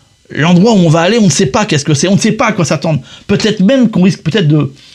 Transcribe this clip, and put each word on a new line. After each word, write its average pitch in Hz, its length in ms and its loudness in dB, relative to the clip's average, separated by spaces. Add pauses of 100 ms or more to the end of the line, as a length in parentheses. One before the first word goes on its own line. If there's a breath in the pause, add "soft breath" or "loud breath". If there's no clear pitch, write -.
(300 soft breath)
l'endroit 180 440 2
où 208 40 4
on 175 120 2
va 165 120 2
aller, 196 160 0
on 214 80 2
ne 185 40 4
sait 180 180 -2
pas 214 180 -2
qu'est-ce 147 180 -2
que 160 100 -2
c'est, 147 140 -2
on 196 80 0
ne - 40 2
sait 220 120 0
pas 226 160 -2
à 214 60 -2
quoi 190 100 -2
s'attendre. 156 380 -4 (240 loud breath)
Peut-être 208 360 -2
même 247 280 2
qu'on 175 140 0
risque 180 180 0
peut-être 170 260 -2
de, 147 260 0 (220 loud breath)